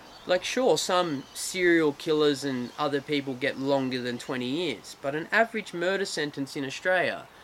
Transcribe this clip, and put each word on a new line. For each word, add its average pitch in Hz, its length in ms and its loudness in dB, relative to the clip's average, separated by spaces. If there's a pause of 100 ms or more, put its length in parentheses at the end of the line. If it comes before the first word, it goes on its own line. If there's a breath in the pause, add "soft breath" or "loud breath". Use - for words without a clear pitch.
(280)
Like, 185 160 4
sure, 247 320 4
some 170 460 0 (120)
serial 170 580 4
killers 147 500 2
and 123 280 -2 (100)
other 143 200 0
people 139 340 -4
get 127 260 -2
longer 135 420 0
than 120 160 -4
twenty 123 300 -4
years, 139 520 -4
but 139 140 -4
an 160 180 -6
average 220 400 0
murder 185 320 0
sentence 147 520 -6
in 143 80 -4
Australia 135 640 0 (160 loud breath)